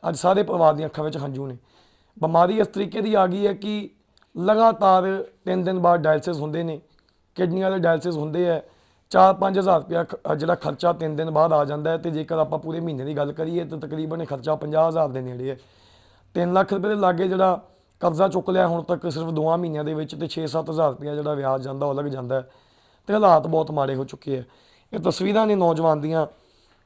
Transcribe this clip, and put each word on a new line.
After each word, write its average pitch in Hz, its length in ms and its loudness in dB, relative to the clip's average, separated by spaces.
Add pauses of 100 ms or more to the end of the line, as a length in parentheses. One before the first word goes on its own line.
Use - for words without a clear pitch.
ਅੱਜ 165 60 -2
ਸਾਰੇ 190 280 4
ਪਰਿਵਾਰ 165 300 4
ਦੀਆਂ 151 140 -4
ਅੱਖਾਂ 151 160 -6
ਵਿੱਚ 151 140 -4
ਹੰਝੂ 139 300 -8
ਨੇ। 123 100 -12 (600)
ਬਿਮਾਰੀ 170 400 2
ਇਸ 208 80 2
ਤਰੀਕੇ 196 340 -4
ਦੀ 214 120 -2
ਆ 190 140 4
ਗਈ 202 200 0
ਹੈ 247 60 0
ਕਿ 208 360 -6 (480)
ਲਗਾਤਾਰ 190 880 4 (200)
ਤਿੰਨ 185 180 0
ਦਿਨ 185 160 0
ਬਾਅਦ 175 220 4
ਡਾਇਲਸਿਸ 156 360 2
ਹੁੰਦੇ 151 260 -4
ਨੇ, 160 180 -6 (540)
ਕਿਡਨੀਆਂ 185 360 0
ਦੇ 190 60 -2
ਡਾਇਲਸਿਸ 170 380 0
ਹੁੰਦੇ 156 300 -2
ਹੈ। 165 180 0 (460)
ਚਾਰ 190 240 6
ਪੰਜ 196 260 0
ਹਜ਼ਾਰ 180 220 2
ਰੁਪਇਆ 170 220 -2
ਖ-, - 140 -12 (140)
ਅ, 156 40 2
ਜਿਹੜਾ 160 200 0
ਖਰਚਾ 165 380 -2
ਤਿੰਨ 160 220 -6
ਦਿਨ 160 160 -4
ਬਾਅਦ 160 220 4
ਆ 147 120 4
ਜਾਂਦਾ 151 260 -4
ਹੈ 165 60 0
ਤੇ 165 140 -6
ਜੇਕਰ 156 260 -4
ਆਪਾਂ 156 220 0
ਪੂਰੇ 160 200 -8
ਮਹੀਨੇ 151 260 -6
ਦੀ 147 120 -6
ਗੱਲ 147 160 -4
ਕਰੀਏ 165 320 -4
ਤਾਂ 156 120 -10
ਤਕਰੀਬਨ 156 440 -8
ਇਹ 156 60 -8
ਖਰਚਾ 143 280 -4
ਪੰਜਾਹ 156 340 0
ਹਜ਼ਾਰ 160 200 0
ਦੇ 131 120 -6
ਨੇੜੇ 127 280 -8
ਹੈ। 131 80 -8 (760)
ਤਿੰਨ 175 200 0
ਲੱਖ 190 200 2
ਰੁਪਏ 196 160 -2
ਦੇ 214 60 0
ਲਾਗੇ 185 320 2
ਜਿਹੜਾ 185 400 2 (320)
ਕਰਜ਼ਾ 175 280 2
ਚੁੱਕ 185 220 -2
ਲਿਆ 185 180 4
ਹੁਣ 170 160 -2
ਤੱਕ 175 280 -4
ਸਿਰਫ 160 160 -4
ਦੋਵਾਂ 160 300 0
ਮਹੀਨਿਆਂ 160 260 -4
ਦੇ 151 100 -4
ਵਿੱਚ 156 220 -6
ਤੇ 156 120 -6
ਛੇ 160 200 -6
ਸੱਤ 156 220 -4
ਹਜ਼ਾਰ 156 220 2
ਰੁਪਇਆ 143 240 -8
ਜਿਹੜਾ 147 180 -4
ਵਿਆਜ 135 280 -2
ਜਾਂਦਾ 135 240 -6
ਉਹ 143 80 -2
ਲੱਗ 143 120 -4
ਜਾਂਦਾ 131 300 -6
ਹੈ 131 140 -6 (580)
ਤੇ 202 60 0
ਹਾਲਾਤ 175 340 6
ਬਹੁਤ 160 240 0
ਮਾੜੇ 139 240 -2
ਹੋ 135 100 -4
ਚੁੱਕੇ 135 320 -8
ਹੈ। 123 80 -10 (480)
ਇਹ 220 60 -6
ਤਸਵੀਰਾਂ 196 480 0
ਨੇ 208 80 2
ਨੌਜਵਾਨ 160 460 2
ਦੀਆਂ। 156 260 -2 (580)